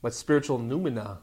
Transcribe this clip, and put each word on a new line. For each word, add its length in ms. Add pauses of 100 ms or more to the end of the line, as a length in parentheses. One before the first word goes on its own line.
but 140
spiritual 440
noumena, 640